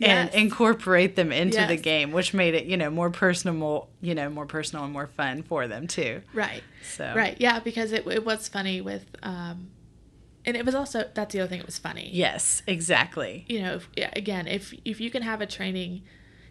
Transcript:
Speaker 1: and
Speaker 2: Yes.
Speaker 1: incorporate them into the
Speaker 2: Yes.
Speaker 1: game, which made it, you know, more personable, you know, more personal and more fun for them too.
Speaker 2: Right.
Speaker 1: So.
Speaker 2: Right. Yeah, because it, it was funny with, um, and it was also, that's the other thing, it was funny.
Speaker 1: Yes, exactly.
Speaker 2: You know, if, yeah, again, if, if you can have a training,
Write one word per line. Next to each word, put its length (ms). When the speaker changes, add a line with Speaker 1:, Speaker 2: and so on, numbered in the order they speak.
Speaker 1:
and 280
Speaker 2:
Yes. 40
Speaker 1:
incorporate 840
them 160
into 240
the 60
Speaker 2:
Yes. 80
Speaker 1:
game, 320
which 220
made 200
it, 120
you 100
know, 140
more 180
personable, 800
you 120
know, 140
more 160
personal 400
and 80
more 140
fun 360
for 240
them 200
too. 340
Speaker 2:
Right. 280
Speaker 1:
So. 340
Speaker 2:
Right. 240
Yeah, 200
because 320
it, 140
it 200
was 220
funny 340
with, 240
um, 460
and 140
it 80
was 80
also, 400
that's 180
the 80
other 80
thing, 120
it 40
was 140
funny. 340
Speaker 1:
Yes, 540
exactly. 840
Speaker 2:
You 140
know, 140
if, 200
yeah, 180
again, 320
if, 280
if 160
you 100
can 120
have 180
a 60
training, 560